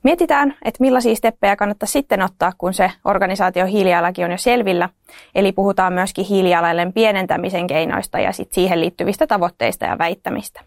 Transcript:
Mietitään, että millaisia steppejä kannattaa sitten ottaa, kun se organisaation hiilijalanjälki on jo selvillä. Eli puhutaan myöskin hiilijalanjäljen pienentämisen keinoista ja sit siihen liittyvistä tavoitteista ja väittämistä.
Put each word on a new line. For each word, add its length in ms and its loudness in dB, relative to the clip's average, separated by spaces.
Mietitään, 520 2
että 160 -6
millaisia 340 2
steppejä 420 0
kannattaa 300 -4
sitten 360 0
ottaa, 360 -2
kun 160 -4
se 160 2
organisaation 640 0
hiilijalanjälki 560 2
on 60 -2
jo 80 -6
selvillä. 500 0
Eli 180 2
puhutaan 400 0
myöskin 320 -2
hiilijalanjäljen 680 2
pienentämisen 760 0
keinoista 520 -2
ja 140 0
sit 200 -10
siihen 280 2
liittyvistä 460 -2
tavoitteista 580 -2
ja 140 -4
väittämistä. 680 -6